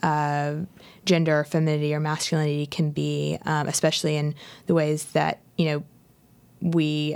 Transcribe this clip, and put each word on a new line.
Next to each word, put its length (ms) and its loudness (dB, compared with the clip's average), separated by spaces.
uh, 520 0
gender 360 4
or 40 -2
femininity 500 0
or 60 -2
masculinity 640 0
can 240 -2
be, 540 -2
um, 220 0
especially 500 0
in 180 -2
the 80 2
ways 380 0
that, 280 0
you 80 2
know, 200 -2
we, 560 0